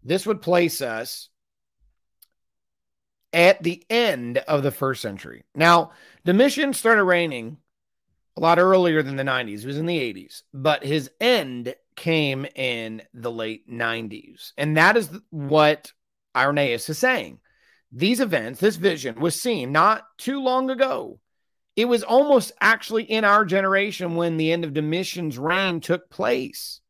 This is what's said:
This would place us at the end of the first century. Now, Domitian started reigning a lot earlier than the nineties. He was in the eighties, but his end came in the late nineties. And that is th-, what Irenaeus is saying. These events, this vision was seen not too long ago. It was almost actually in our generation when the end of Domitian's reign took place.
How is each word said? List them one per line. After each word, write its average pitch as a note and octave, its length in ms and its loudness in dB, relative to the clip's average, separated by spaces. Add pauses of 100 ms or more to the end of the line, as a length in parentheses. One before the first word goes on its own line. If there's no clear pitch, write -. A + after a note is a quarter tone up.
This F3+ 240 -2
would G#3+ 160 -4
place E3+ 400 0
us A#2 480 -8 (2000)
at F3+ 280 6
the F3 280 -4
end C#3 480 0
of C#3+ 240 -2
the C3+ 80 0
first C3+ 320 -4
century. F#2 420 -12 (100)
Now, E3+ 380 4 (320)
Domitian C#4 480 2
started A3+ 320 2
reigning D#3 540 0 (800)
a - 20 -6
lot E3 180 4
earlier F3+ 440 4
than C3+ 140 -4
the C3+ 80 -4
nineties. B2 360 -4
He A#2 60 -12
was C#3 100 -8
in D#3 80 -6
the E3+ 140 -2
eighties, G2 460 -8 (100)
but C#3+ 280 0
his C#3 280 -4 (100)
end C3 540 -2 (200)
came C#3+ 600 -2
in A#2 480 -6 (100)
the A#2+ 180 -8
late A2+ 380 -8
nineties. A2+ 880 -8
And D3+ 220 0
that F#3+ 180 6
is G3+ 120 0
th-, E3+ 200 -16
what D3+ 640 2 (420)
Irenaeus C3+ 540 0
is D3+ 100 -6
saying. D#3 400 -2 (540)
These G3 280 0
events, C3 400 -2
this F#3+ 160 2
vision C#3+ 440 -2
was D#3+ 200 -2
seen D#3 320 -4
not F#3+ 340 2 (100)
too C#4 260 -6
long C4 280 0
ago. C4 500 -4 (560)
It G#3+ 80 2
was A#3+ 180 2
almost C4+ 500 4 (100)
actually A3 420 2
in A3 200 -2
our G#3 200 6
generation F#3+ 680 0
when E3 240 -2
the D#3+ 140 0
end E3+ 120 -2
of D3 80 -8
Domitian's D#3 640 -4
reign F3 440 -2
took - 280 -4
place. - 800 -6